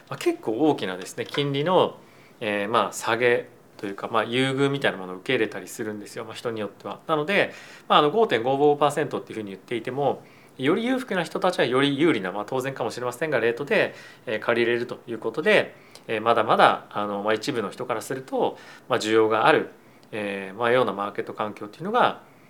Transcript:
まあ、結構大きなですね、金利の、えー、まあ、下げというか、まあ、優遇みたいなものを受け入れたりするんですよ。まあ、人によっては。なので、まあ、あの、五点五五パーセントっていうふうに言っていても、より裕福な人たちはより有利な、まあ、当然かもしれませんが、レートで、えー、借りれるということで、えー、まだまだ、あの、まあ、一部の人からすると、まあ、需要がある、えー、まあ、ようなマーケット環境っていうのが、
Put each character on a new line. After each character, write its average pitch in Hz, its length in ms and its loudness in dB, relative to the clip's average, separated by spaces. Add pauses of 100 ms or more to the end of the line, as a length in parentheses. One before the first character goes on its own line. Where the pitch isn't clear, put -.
ま - 60 -10
あ、 - 20 -14
結 339 220 -2
構 113 140 -4
大 143 220 2
き 127 120 -4
な 92 100 -6
で 92 80 -12
す - 120 -12
ね、 117 80 -6
金 143 280 -4
利 139 100 -2
の、 165 340 2 (420)
え 104 260 -2
ー、 101 40 -6
ま 110 200 2
あ、 - 40 -10
下 113 240 -2
げ 120 320 2 (260)
と - 100 -10
い 98 60 -6
う 98 40 -10
か、 - 120 -10
ま 110 140 0
あ、 - 20 -2
優 131 280 0
遇 139 180 2
み 139 100 -2
た 113 100 2
い - 40 2
な 95 40 -8
も 95 80 -10
の 90 80 -10
を - 40 -8
受 92 100 -8
け 135 60 2
入 120 60 2
れ 110 80 2
た 101 120 -10
り 92 80 -12
す - 160 -10
る 107 100 -6
ん 107 60 -10
で 101 80 -14
す - 80 -18
よ。 120 80 -10
ま 110 80 -14
あ、 - 20 -12
人 - 160 -6
に 110 120 -4
よ 101 60 -4
っ - 20 -10
て - 180 -16
は。 - 180 -12
な 165 100 0
の 151 100 -2
で、 180 280 2 (340)
ま 196 100 4
あ、 - 20 8
あ - 20 6
の、 147 80 4
五 220 160 4
点 117 160 2
五 135 160 2
五 147 200 6
パ 147 100 4
ー 143 40 2
セ 151 120 -2
ン 131 60 -4
ト 104 100 -4
っ - 40 -10
て 107 100 -14
い - 20 -12
う - 0 -
ふ 110 40 -6
う 107 40 -8
に 98 80 -10
言 95 80 -14
っ - 20 -20
て - 140 -8
い 110 80 -6
て 127 80 -6
も、 131 320 -2 (340)
よ 143 180 2
り 226 100 -2
裕 254 140 0
福 254 160 -6
な 175 80 0
人 175 160 -6
た 185 120 2
ち - 80 -2
は 160 60 4
よ 127 160 2
り 143 180 2
有 156 140 4
利 107 80 0
な、 92 100 -4
ま 104 100 -6
あ、 104 40 -6
当 131 160 -2
然 135 120 -4
か 135 100 -6
も 110 80 -4
し - 80 -10
れ 123 60 -6
ま 120 80 -4
せ - 120 -4
ん 156 40 -4
が、 131 100 2
レ 117 120 2
ー - 20 -4
ト 143 120 -6
で、 147 280 2 (320)
え 110 120 -2
ー、 - 20 -4
借 120 220 2
り 117 40 4
れ 120 120 2
る 120 100 -4
と - 200 -10
い 117 60 -8
う 110 60 -8
こ 113 120 -6
と 156 100 -6
で、 180 340 2 (320)
え 117 100 -2
ー、 107 40 -2
ま 117 140 4
だ 110 80 4
ま 139 140 4
だ、 123 320 6
あ 104 160 -4
の、 101 180 -4
ま 107 80 2
あ、 - 20 6
一 110 180 -2
部 120 100 -2
の 98 80 -4
人 120 160 -8
か 120 80 -4
ら 110 80 -2
す - 120 -8
る 131 80 -6
と、 190 360 -2 (320)
ま 127 60 4
あ、 107 40 0
需 107 140 0
要 110 160 6
が 110 160 2
あ 156 60 6
る、 110 180 2 (420)
え 98 420 -6
ー、 101 40 -14
ま 120 80 0
あ、 117 60 4
よ 127 120 6
う - 20 4
な 98 80 -2
マ 101 140 -4
ー 101 40 -8
ケ - 100 -6
ッ - 40 -10
ト 110 80 -12
環 107 200 -6
境 - 120 -12
っ 104 40 -16
て - 100 -20
い - 20 -14
う - 20 -10
の 196 80 -6
が、 180 300 2 (280)